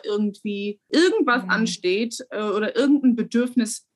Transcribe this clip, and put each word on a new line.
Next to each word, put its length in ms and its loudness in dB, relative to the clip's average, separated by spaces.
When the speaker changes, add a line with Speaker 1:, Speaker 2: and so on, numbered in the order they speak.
Speaker 1:
irgendwie 840 -4
irgendwas 560 2
Speaker 2:
Mhm. 60 -8
Speaker 1:
ansteht, 720 -2
äh, 120 -6
oder 360 -2
irgendein 400 4
Bedürfnis 680 -2